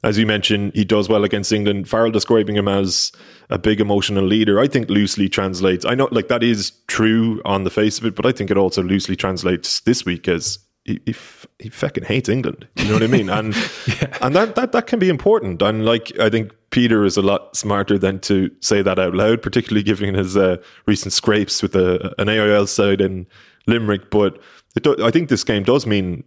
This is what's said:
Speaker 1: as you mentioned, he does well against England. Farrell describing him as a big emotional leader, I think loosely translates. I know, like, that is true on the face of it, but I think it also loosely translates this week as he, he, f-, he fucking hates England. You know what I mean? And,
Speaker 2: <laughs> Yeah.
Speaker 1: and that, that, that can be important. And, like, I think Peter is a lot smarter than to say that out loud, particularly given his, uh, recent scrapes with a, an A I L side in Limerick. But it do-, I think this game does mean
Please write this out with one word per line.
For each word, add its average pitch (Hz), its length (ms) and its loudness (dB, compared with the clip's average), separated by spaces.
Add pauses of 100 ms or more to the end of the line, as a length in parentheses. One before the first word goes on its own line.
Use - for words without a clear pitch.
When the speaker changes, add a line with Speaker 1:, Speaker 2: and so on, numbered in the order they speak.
Speaker 1:
as 110 120 2
you 110 100 4
mentioned, 104 500 0
he 110 80 2
does 104 240 2
well 104 160 4
against 104 280 -2
England. 101 360 0
Farrell 113 240 2
describing 107 440 2
him 101 120 2
as 98 420 0 (400)
a 101 80 -2
big 107 220 0
emotional 101 440 0
leader, 104 360 2
I 139 80 2
think 127 200 -2
loosely 101 400 0
translates. 92 560 -2
I 120 120 0
know, 135 160 0
like, 113 160 -2
that 120 160 0
is 110 260 0 (160)
true 110 580 0
on 98 200 -2
the 90 60 -2
face 107 280 0
of 110 60 -10
it, 107 100 -2
but 107 120 -4
I 131 40 4
think 104 220 -4
it 95 40 2
also 95 240 2
loosely 95 360 -2
translates 92 640 -4
this - 240 0
week 87 240 -4
as 85 320 -4 (240)
he, - 200 -6
he, 117 60 -4
f-, - 360 -14 (120)
he 107 100 -16
fucking - 360 -6
hates 117 240 -2
England. - 480 -4
You - 100 -2
know 107 80 2
what 110 80 2
I 113 60 2
mean? 117 200 2
And, 107 260 -2
Speaker 2:
<laughs> - 340 -8
Yeah. - 340 -6
Speaker 1:
and 254 140 0
that, 214 180 2
that, 247 160 -2
that 233 160 0
can 233 140 -2
be 185 80 4
important. 147 540 0
And, 107 220 0
like, 117 360 0
I 110 100 4
think 110 220 -2 (180)
Peter 113 340 4
is 92 120 2
a 101 60 2
lot 98 340 0
smarter 101 420 0
than 95 220 2
to 95 400 0
say 101 220 2
that 95 180 0
out 90 140 0
loud, 107 280 2
particularly 107 400 0
given 101 320 -2
his, 95 220 -2
uh, 92 220 2 (280)
recent 101 260 0
scrapes - 480 0
with 101 140 -4
a, 92 460 0
an 101 80 0
A 110 100 0
I 104 160 2
L 101 140 2
side 101 320 2
in 95 260 -2 (400)
Limerick. 107 440 -2
But 101 300 0 (360)
it - 80 -4
do-, 135 200 2
I 117 60 4
think 156 180 0
this 107 140 0
game 104 220 -2
does 123 220 2
mean 92 400 -2